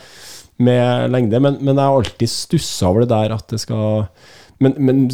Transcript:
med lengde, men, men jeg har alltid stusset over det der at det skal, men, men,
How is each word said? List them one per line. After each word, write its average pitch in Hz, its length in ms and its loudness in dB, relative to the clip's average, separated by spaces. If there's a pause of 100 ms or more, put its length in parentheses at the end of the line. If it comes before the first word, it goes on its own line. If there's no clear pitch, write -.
(580)
med 123 520 2
lengde, 123 300 0
men, 139 200 2
men 139 160 0
jeg 139 80 2
har 139 120 2
alltid 117 320 -2
stusset - 580 -4
over 95 140 2
det 120 80 2
der 110 240 0
at 110 160 -10
det 110 120 -6
skal, 107 480 -4 (520)
men, 131 180 2
men, 131 360 2